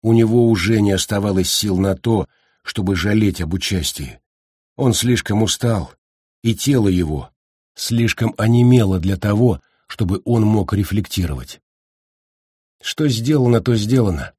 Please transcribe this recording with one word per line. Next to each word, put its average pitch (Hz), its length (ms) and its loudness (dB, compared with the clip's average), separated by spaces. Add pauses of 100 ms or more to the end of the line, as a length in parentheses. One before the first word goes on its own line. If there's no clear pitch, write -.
У 113 100 2
него 117 340 4
уже 107 360 2
не 101 100 2
оставалось 98 580 -2
сил 98 280 -2
на 95 180 0
то, 110 320 -2 (340)
чтобы 98 340 -4
жалеть 101 440 0
об 82 140 -4
участии. 85 640 -6 (560)
Он 131 160 2
слишком 110 500 0
устал, 101 500 -2 (500)
и 113 120 0
тело 123 340 2
его 80 420 -2 (440)
слишком 117 640 -2
онемело 117 600 4
для 92 180 -2
того, 107 440 0 (260)
чтобы 101 380 -4
он 120 180 2
мог 107 300 0
рефлектировать. 92 880 -4 (1200)
«Что - 260 -2
сделано, 120 520 2
то 120 160 0
сделано». 104 640 0